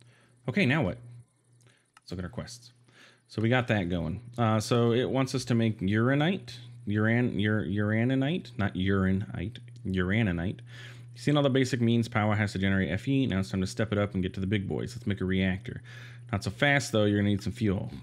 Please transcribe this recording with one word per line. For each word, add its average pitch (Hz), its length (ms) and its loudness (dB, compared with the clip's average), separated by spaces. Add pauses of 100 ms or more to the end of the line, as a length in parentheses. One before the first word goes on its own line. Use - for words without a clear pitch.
(460)
Okay, 156 200 2
now 143 160 4
what? 90 160 -2 (960)
Let's - 160 -16
look 90 60 -8
at 92 60 -6
our 85 60 -8
quests. - 420 -14 (540)
So - 160 -6
we 113 60 4
got 123 200 4
that 101 200 2
going. 85 320 -2 (180)
Uh, 110 220 4
so 117 320 2
it 113 180 2
wants 131 240 0
us 127 120 -2
to 123 80 2
make 113 260 2
uranite, 135 800 0 (280)
uran-, 107 580 2
ur-, 107 220 2
uraninite, 113 920 0
not 98 160 0
uranite, 95 840 0 (260)
uraninite. 95 760 0 (520)
You've - 100 -18
seen 147 140 2
all 143 60 4
the 139 80 4
basic 127 300 2
means 117 260 2
Power 107 300 2
has 104 160 0
to 92 80 -4
generate 95 280 2
F 92 200 -4
E. 135 180 2
Now 95 140 0
it's 95 100 -4
time 95 120 -2
to 92 40 -2
step 107 240 -4
it 101 80 0
up 101 160 0
and 92 80 -2
get 90 120 -4
to 95 60 -6
the 95 60 -2
big 98 220 -2
boys. 62 260 -4
Let's - 140 -10
make 101 120 -2
a 95 40 -4
reactor. 95 580 0 (500)
Not 104 120 -2
so 98 60 -2
fast, 143 420 2
though. 107 120 4
You're 104 140 4
gonna 101 120 4
need 98 120 0
some 92 100 -4
fuel. 101 380 0 (120)